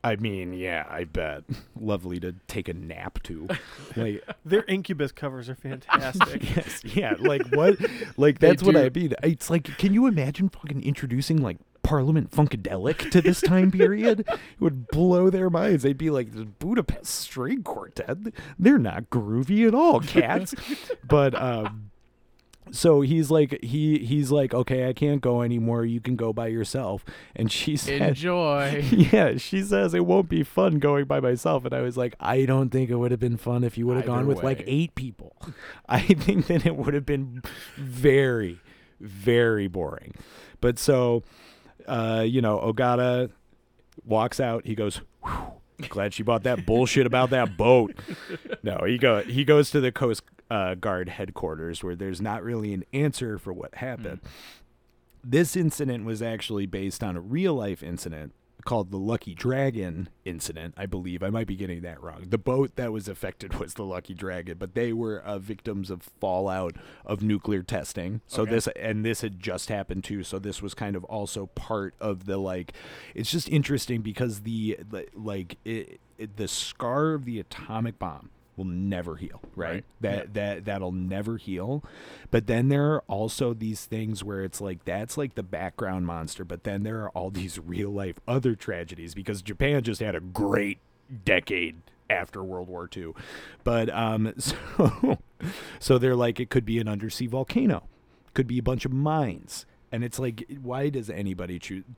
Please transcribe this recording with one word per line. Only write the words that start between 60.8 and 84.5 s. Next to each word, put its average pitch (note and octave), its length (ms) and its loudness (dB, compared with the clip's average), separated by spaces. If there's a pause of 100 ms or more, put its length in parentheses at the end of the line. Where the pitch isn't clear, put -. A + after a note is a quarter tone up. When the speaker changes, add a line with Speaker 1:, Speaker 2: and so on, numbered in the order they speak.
Speaker 1:
believe. F2+ 380 -6
I G2 80 -2
might A2+ 160 -2
be F#2+ 80 -6
getting F#2 260 -8
that E2 220 -14
wrong. E2 260 -14
The A2 80 0
boat C3 380 0
that A#2+ 160 -4
was G#2+ 160 -8
affected F#2+ 480 -8
<laughs> - 40 -6
was - 140 -8
the A2 100 -10
Lucky F#2 300 -10
Dragon, F2+ 460 -8
but F#2 160 -10
they A#2 180 0
were, A2+ 260 -4
uh, G2+ 200 -8
victims G2 500 -8
of F2+ 140 -10
fallout F#2 720 -2 (280)
of G2 200 -4
nuclear G#2 400 0
testing. F#2+ 640 -6
So - 160 -2
Speaker 2:
Okay. A2 80 -2
Speaker 1:
this, A#2 160 0
and G#2+ 360 -4
this A2+ 180 -2
had G2+ 180 -8
just F2+ 300 -8
happened F#2+ 340 -6
too. G2+ 200 -6
So F#2+ 140 -10
this G2 240 -8
was G2+ 140 -10
kind G2+ 200 -4
of F2+ 100 -6
also G2+ 420 -8
part - 520 -6
of G2 280 -4
the, G2 100 -2
like, F#2 360 -6 (420)
it's - 160 -4
just - 180 -4
interesting C3+ 520 0
because G#2+ 400 -4
the, A2 360 -4 (100)
the, G#2 280 -12
like, G2+ 500 -10
it, A2+ 340 -8 (200)
it, G#2 180 -12
the G#2 100 -6
scar C#3+ 640 -2
of C#3+ 120 -6
the A#2 140 -6
atomic A2+ 580 -6
bomb E2 320 -10 (280)
will F#2+ 80 -6
never F2+ 500 -4
heal, E2 240 -12 (160)
right? E2 200 -6
Speaker 2:
Right. G#2 100 -10 (160)
Speaker 1:
That, G2+ 120 -2
Speaker 2:
Yeah. G2+ 200 -6
Speaker 1:
that, G2+ 320 -6
that'll F#2+ 260 -4
never F#2+ 460 -4
heal. G#2 460 -6 (480)
But A2+ 160 2
then A#2+ 200 2
there C#3+ 260 4
are D3+ 140 0
also A2+ 460 -2
these A2 320 -6
things G#2+ 400 -6
where G2 180 -6
it's F#2 160 -10